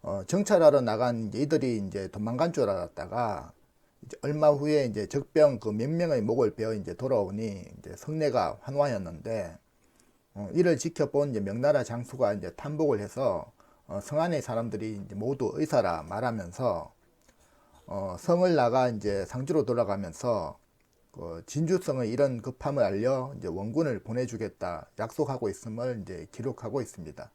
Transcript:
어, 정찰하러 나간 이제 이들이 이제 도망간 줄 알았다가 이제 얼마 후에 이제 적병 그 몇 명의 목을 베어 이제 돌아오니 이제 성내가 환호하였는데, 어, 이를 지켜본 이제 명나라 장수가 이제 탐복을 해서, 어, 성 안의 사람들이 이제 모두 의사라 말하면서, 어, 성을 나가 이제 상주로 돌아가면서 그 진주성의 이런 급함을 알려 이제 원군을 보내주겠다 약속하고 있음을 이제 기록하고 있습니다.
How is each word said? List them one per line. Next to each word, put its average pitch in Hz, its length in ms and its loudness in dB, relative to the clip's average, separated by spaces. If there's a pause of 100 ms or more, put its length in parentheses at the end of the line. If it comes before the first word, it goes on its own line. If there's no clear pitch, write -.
어, 98 260 -6
정찰하러 170 540 8
나간 113 460 0
이제 101 120 -4
이들이 143 380 2 (100)
이제 95 220 -6
도망간 123 440 -2
줄 120 160 2
알았다가 95 840 -4 (520)
이제 - 160 -16
얼마 151 300 4
후에 147 340 4
이제 104 220 -2
적병 143 520 4
그 107 120 -2
몇 113 180 0
명의 160 320 2
목을 113 340 4
베어 110 180 -2
이제 95 200 -6
돌아오니 104 720 -2 (140)
이제 - 160 -14
성내가 143 640 0
환호하였는데, 104 960 -2 (760)
어, 101 180 -8
이를 170 240 4
지켜본 147 540 0
이제 107 80 -2
명나라 120 440 2
장수가 120 500 -2
이제 90 220 -6
탐복을 147 440 0
해서, 101 520 -2 (360)
어, 101 140 -6
성 147 200 -2
안의 165 200 0
사람들이 110 640 -4
이제 95 100 -14
모두 120 400 -2
의사라 104 480 2
말하면서, 101 880 -4 (960)
어, 95 320 -6
성을 175 360 4
나가 123 340 4
이제 101 360 0
상주로 139 400 0
돌아가면서 101 920 -2 (540)
그 82 340 -12
진주성의 143 640 0
이런 127 320 0
급함을 139 420 -2
알려 127 540 0
이제 - 100 -8
원군을 107 560 -2
보내주겠다 107 840 -6 (120)
약속하고 117 500 -2
있음을 117 520 -6
이제 87 300 -12
기록하고 120 500 -6
있습니다. 82 540 -12